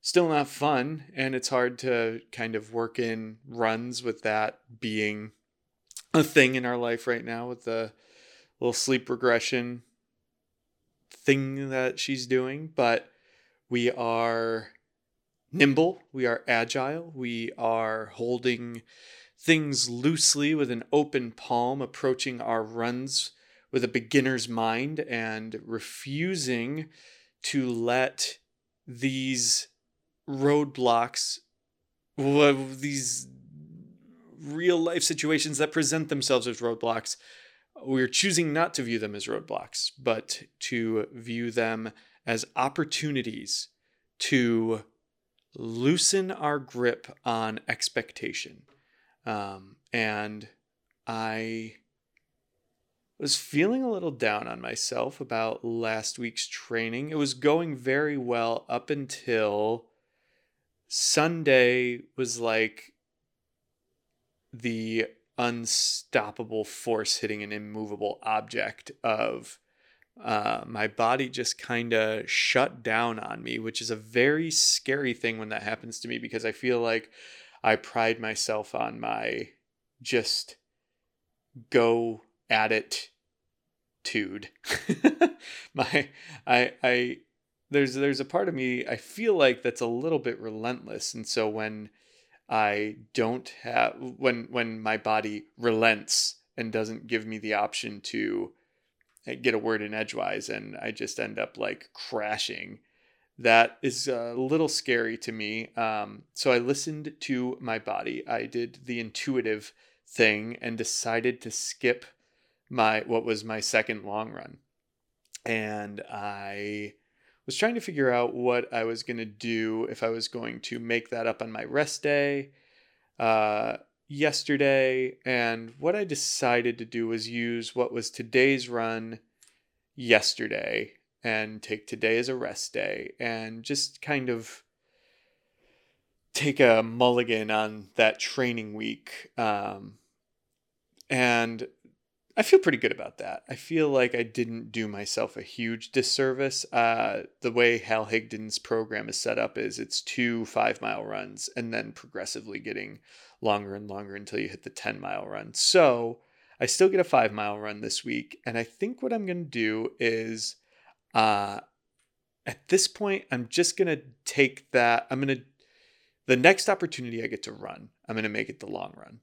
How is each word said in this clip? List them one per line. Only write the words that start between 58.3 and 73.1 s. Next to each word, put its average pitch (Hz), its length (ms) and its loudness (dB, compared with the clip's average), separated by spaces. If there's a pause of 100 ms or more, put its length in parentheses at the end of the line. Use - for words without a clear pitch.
up 120 220 -4
until 113 960 0 (1040)
Sunday 127 1120 4 (160)
was 117 240 -4
like 110 540 0 (1600)
the 113 540 -2 (320)
unstoppable 113 1300 -2
force - 540 -2
hitting 104 260 -4
an 104 80 -10
immovable 104 720 -6
object 110 640 -4 (140)
of, 113 560 -2 (600)
uh, 110 460 0
my 110 220 -4
body 123 400 0
just 127 340 -4
kinda 113 640 0
shut - 560 2
down 113 380 0